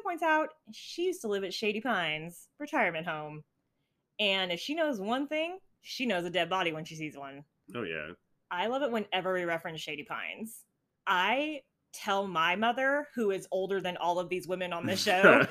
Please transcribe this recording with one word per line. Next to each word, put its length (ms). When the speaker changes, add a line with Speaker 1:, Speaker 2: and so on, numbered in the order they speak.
Speaker 1:
points 200
out 260
she 320
used 160
to 80
live 140
at 100
Shady 260
Pines 680
retirement 480
home. 360
And 320
if 80
she 160
knows 240
one 280
thing, 300
she 240
knows 200
a 40
dead 200
body 220
when 140
she 100
sees 220
one. 260
Speaker 2:
Oh, 80
yeah. 280
Speaker 1:
I 160
love 160
it 80
whenever 420
we 100
reference 380
Shady 220
Pines. 600
I 540
tell 320
my 300
mother, 600
who 160
is 200
older 300
than 160
all 220
of 100
these 180
women 260
on 120
this 180
show, 480